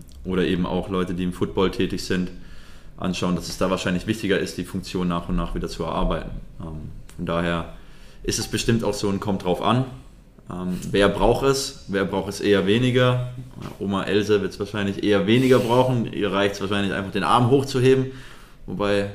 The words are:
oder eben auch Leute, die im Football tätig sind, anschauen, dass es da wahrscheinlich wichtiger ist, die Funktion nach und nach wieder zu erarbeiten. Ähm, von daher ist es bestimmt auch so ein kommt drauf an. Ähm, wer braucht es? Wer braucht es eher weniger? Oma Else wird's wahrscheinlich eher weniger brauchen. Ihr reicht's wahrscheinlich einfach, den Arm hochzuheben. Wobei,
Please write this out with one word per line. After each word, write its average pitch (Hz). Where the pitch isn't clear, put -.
oder 90
eben 90
auch 90
Leute, 92
die 87
im 90
Football 92
tätig 92
sind, 90
anschauen, 90
dass 82
es -
da 95
wahrscheinlich 92
wichtiger 101
ist, -
die 90
Funktion 90
nach 85
und 90
nach 85
wieder 87
zu -
erarbeiten. 85
Ähm, 78
von 85
daher 85
ist -
es 113
bestimmt 113
auch 101
so -
ein 98
kommt 98
drauf 90
an. 123
Ähm, 90
wer 101
braucht 110
es? -
Wer 95
braucht 95
es 98
eher 95
weniger? 123
Oma 98
Else 101
wird's 92
wahrscheinlich 98
eher 98
weniger 127
brauchen. 123
Ihr 92
reicht's 101
wahrscheinlich 101
einfach, 98
den 98
Arm 117
hochzuheben. 131
Wobei, 101